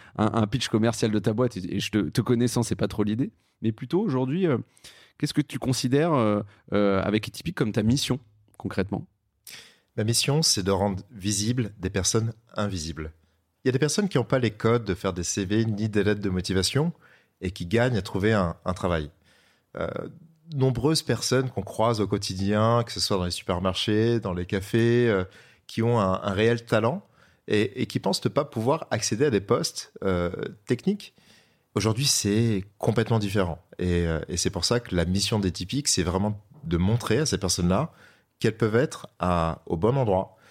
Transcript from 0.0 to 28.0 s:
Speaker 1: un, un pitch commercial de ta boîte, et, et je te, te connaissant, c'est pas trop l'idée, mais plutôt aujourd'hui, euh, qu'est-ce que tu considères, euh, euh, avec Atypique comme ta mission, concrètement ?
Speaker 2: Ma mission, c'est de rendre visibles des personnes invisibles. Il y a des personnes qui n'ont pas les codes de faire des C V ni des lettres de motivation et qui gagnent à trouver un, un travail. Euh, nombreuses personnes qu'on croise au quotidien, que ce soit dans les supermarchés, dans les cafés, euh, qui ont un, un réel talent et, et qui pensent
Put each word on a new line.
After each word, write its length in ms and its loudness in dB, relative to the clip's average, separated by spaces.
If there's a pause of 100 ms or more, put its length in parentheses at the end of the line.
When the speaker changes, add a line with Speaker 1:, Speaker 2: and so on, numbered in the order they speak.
Speaker 1:
un, 160 2
un 140 2
pitch 200 -2
commercial 440 2
de 80 2
ta 140 2
boîte, 220 0
et, 200 -6
et 40 0
je 120 -4
te, 80 2
te 200 0
connaissant, 440 2
c'est 120 -2
pas 140 -2
trop 140 -2
l'idée, 280 0 (300)
mais 100 0
plutôt 300 -2
aujourd'hui, 460 0
euh, 100 2 (600)
qu'est-ce 160 -4
que 80 -2
tu 180 -8
considères, 540 2
euh, 280 2 (320)
euh, 300 4
avec 260 0
Atypique 260 -8
comme 160 0
ta 120 0
mission, 360 0 (380)
concrètement ? 500 -4 (880)
Speaker 2:
Ma 80 -2
mission, 380 0
c'est 220 0
de 80 2
rendre 400 0
visibles 680 -2
des 100 -4
personnes 440 0 (220)
invisibles. 560 -4 (520)
Il 40 0
y 20 6
a 40 4
des 60 0
personnes 300 2
qui 80 -2
n'ont 60 4
pas 160 0
les 120 2
codes 340 2
de 80 -2
faire 200 -2
des 100 -4
C 220 -2
V 200 2
ni 240 -2
des 140 2
lettres 180 2
de 80 -2
motivation 640 0 (480)
et 100 -4
qui 140 -10
gagnent 320 2
à 40 0
trouver 320 0
un, 300 0
un 100 -2
travail. 360 -2 (680)
Euh, 100 -4 (680)
nombreuses 460 2
personnes 480 0
qu'on 120 -6
croise 400 0
au 60 2
quotidien, 800 0
que 80 -12
ce 80 -6
soit 160 0
dans 80 0
les 60 -2
supermarchés, 880 0
dans 120 -4
les 120 -4
cafés, 640 2
euh, 140 2 (440)
qui 160 -4
ont 160 2
un, 240 2
un 80 -2
réel 340 2
talent 400 0 (440)
et, 320 0
et 40 -2
qui 140 -6
pensent 240 -2